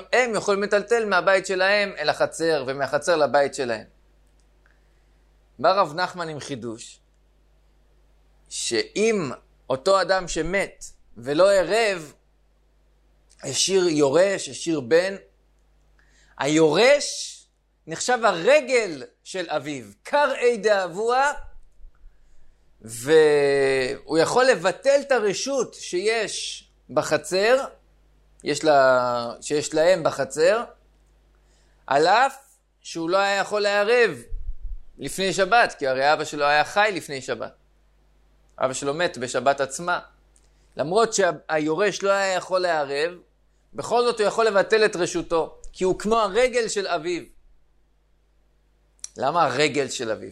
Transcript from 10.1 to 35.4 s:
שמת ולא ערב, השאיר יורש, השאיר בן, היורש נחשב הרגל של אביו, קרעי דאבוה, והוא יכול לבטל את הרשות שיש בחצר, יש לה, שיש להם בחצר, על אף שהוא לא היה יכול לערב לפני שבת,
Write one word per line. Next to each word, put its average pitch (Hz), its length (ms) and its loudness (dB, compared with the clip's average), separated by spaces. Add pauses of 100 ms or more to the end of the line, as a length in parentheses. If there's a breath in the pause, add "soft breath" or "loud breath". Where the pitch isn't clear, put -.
שמת 170 560 -4 (320)
ולא 147 360 2
ערב, 190 600 0 (1300)
השאיר 180 460 0
יורש, 156 600 2
השאיר 151 320 -4
בן, 170 360 0 (1200 soft breath)
היורש 160 920 2 (540)
נחשב 240 380 -2
הרגל 220 800 2 (220)
של 185 260 -8
אביו, 143 340 -6 (180)
קרעי 262 540 0
דאבוה, 208 760 0 (1500)
והוא 139 1400 2
יכול 240 260 4
לבטל 247 560 2
את 277 120 -2
הרשות 233 640 -2
שיש 202 920 -4 (260)
בחצר, 185 760 0 (800)
יש 147 200 -4
לה, 127 760 4
שיש 147 340 -4
להם 165 280 4
בחצר, 156 640 0 (1200)
על 147 200 2
אף 233 300 2 (440)
שהוא 165 300 -8
לא 190 60 2
היה 196 240 0
יכול 196 200 -2
לערב 202 500 2 (880)
לפני 185 340 -4
שבת, 196 460 2